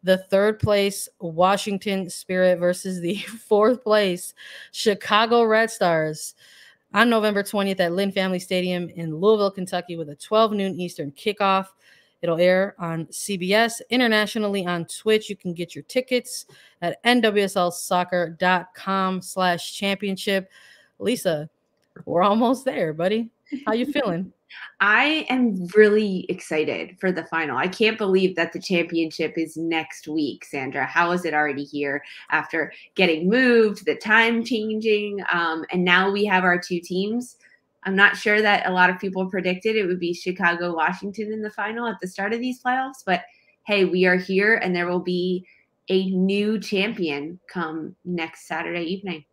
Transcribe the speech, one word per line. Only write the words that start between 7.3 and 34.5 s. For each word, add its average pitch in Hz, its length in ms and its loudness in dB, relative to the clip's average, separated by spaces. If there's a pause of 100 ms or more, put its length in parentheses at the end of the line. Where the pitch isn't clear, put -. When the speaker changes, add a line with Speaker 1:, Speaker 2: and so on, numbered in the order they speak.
Speaker 1:
twentieth 196 360 -2
at 175 120 2
Lynn 190 200 0
Family 190 280 0
Stadium 180 500 -2
in 165 260 -8
Louisville, 202 360 2
Kentucky, 180 460 -8
with 156 120 -8
a 147 60 -12
twelve 214 360 0
noon 196 280 -4
Eastern 170 320 -8
kickoff. 190 560 -2 (560)
It'll 165 160 -2
air 185 400 2
on 165 320 -6
C - 260 -6
B 180 160 -2
S, 226 380 0
internationally 214 760 0
on 175 200 -2
Twitch. 214 440 0
You 202 60 -8
can 180 180 -8
get 170 220 -10
your 143 80 -12
tickets - 640 -4 (340)
at 170 220 -4
N 240 180 4
W 208 220 4
S 190 120 -2
L 175 140 2
soccer 180 600 -2 (100)
dot 180 340 0
com 190 480 -2
slash 180 560 -2
championship. 196 720 -2 (480)
Lisa, 165 520 -2 (560)
we're 170 180 2
almost 233 420 2
there, 185 280 -2
buddy. 202 360 -2 (360)
How 214 80 -2
you 247 180 -2
feeling? 190 460 -2
Speaker 2:
<laughs> - 40 -20 (380)
I 262 500 2
am 226 460 0
really 208 540 6
excited 156 680 -4
for 185 120 0
the 165 140 -4
final. 156 320 -2
I 147 100 0
can't 220 300 0
believe 190 380 2
that 170 180 -2
the 160 60 -8
championship 165 760 -2
is 156 200 -6
next 160 500 -6
week, 151 380 -4
Sandra. 135 400 -6
How 170 260 0
is 180 140 -2
it 156 80 -2
already 147 300 0
here 143 380 -4 (300)
after 147 400 -2 (240)
getting 175 340 2
moved, 233 560 4
the 151 100 0
time 226 480 2
changing, 214 800 -2 (100)